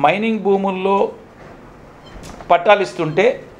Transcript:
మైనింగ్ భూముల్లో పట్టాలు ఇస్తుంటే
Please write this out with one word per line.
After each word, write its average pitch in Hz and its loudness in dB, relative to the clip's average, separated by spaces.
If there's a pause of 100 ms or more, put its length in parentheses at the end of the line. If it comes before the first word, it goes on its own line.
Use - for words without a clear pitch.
మైనింగ్ 208 0
భూముల్లో 196 0 (1600)
పట్టాలు 196 4
ఇస్తుంటే 170 0 (340)